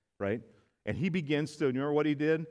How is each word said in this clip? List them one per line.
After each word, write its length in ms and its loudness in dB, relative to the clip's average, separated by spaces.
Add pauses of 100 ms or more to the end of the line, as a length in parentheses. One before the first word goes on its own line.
(200)
right? 220 -2 (420)
And 100 -2
he 140 0
begins 480 -2
to, 100 0
you 20 4
remember 260 0
what 100 4
he 100 2
did? 360 0